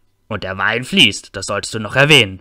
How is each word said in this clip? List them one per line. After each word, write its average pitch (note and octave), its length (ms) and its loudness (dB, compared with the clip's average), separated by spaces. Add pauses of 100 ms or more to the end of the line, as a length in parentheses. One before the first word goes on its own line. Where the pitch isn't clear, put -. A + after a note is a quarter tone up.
(260)
"Und G#2 160 -8
der F#2+ 140 -8
Wein A2 280 -2
fließt, C3 520 0
das G2 80 -8
solltest G2+ 300 -6
du A2+ 40 -4
noch G#2+ 160 -8
erwähnen", B2+ 460 4